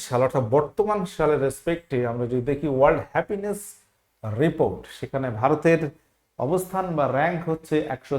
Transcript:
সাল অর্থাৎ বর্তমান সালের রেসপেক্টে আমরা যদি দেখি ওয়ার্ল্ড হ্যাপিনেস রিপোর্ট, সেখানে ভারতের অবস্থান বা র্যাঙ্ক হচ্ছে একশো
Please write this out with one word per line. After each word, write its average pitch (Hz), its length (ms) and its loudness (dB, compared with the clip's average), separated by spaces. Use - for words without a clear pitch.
সাল 123 180 2
অর্থাৎ 127 180 0
বর্তমান 208 420 0
সালের 151 300 2
রেসপেক্টে 143 520 -4
আমরা 120 200 -2
যদি 123 200 -2
দেখি 143 160 -2
ওয়ার্ল্ড 147 240 6
হ্যাপিনেস 196 480 -4
রিপোর্ট, 143 380 0
সেখানে 131 300 -4
ভারতের 156 400 4
অবস্থান 185 380 -2
বা 143 80 4
র্যাঙ্ক 165 240 0
হচ্ছে 160 260 -2
একশো 139 240 -6